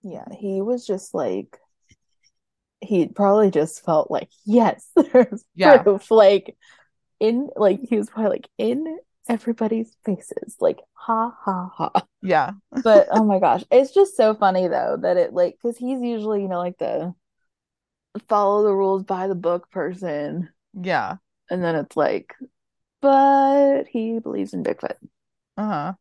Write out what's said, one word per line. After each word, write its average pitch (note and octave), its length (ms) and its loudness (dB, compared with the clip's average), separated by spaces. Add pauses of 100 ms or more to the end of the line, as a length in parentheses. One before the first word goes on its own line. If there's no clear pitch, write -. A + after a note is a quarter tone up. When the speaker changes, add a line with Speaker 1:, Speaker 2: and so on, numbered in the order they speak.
Speaker 1:
Yeah, F#3 240 -16 (120)
he F#3+ 240 -6
was A#3+ 240 -4
just, - 280 -8
like, G2+ 460 -6 (1200)
he F#3+ 260 -2
probably G3+ 420 2
just D#3+ 340 -2
felt D#3 280 0
like, - 180 -6 (160)
"Yes, G#3+ 500 0
<laughs> - 180 2
there's B3 300 2 (120)
Speaker 2:
Yeah. A3 260 6
Speaker 1:
proof." G3+ 300 0
Like, G3+ 440 4 (640)
in, A#3 360 -2
like, G3+ 260 2
he A#3+ 160 -4
was G#3 120 -4
probably, A3 220 -2
like, - 180 -8 (100)
"In D4 400 -4 (280)
everybody's A3+ 680 -4 (100)
faces." - 540 -8
Like, - 200 0 (140)
"Ha, A3+ 500 -6
ha, F#3 300 -6
ha." - 180 -6 (300)
Speaker 2:
Yeah. E3 300 0 (320)
Speaker 1:
But, G#3+ 260 6
Speaker 2:
<laughs> - 20 -2
Speaker 1:
oh A3+ 120 2
my G3 160 0
gosh, F#3 320 2
it's C4 220 4
just G4 220 2
so A3 200 2
funny, F#3 320 0
though, B2+ 340 -4
that F3+ 160 0
it, E3+ 160 0
like, F3+ 280 -2
'cause A#3+ 160 -6
he's B3 240 -6
usually, G#3+ 420 -4
you G3 60 -6
know, F3 100 -6
like, F3+ 180 -8
the E3+ 380 -6 (1120)
follow G#3 340 2
the G#3 120 2
rules G3 280 0
by F#3+ 240 -6
the G3 80 -4
book F3 360 -4
person. E3 760 -8 (240)
Speaker 2:
Yeah. F3 440 -4 (320)
Speaker 1:
And F3+ 140 -6
then E3 120 -2
it's - 220 -4
like, - 380 -2 (680)
but C#4 840 4
he A3+ 320 -6
believes - 340 -8
in F3 100 -8
Bigfoot. - 340 -6 (600)
Speaker 2:
Uh-huh. F#3 440 -6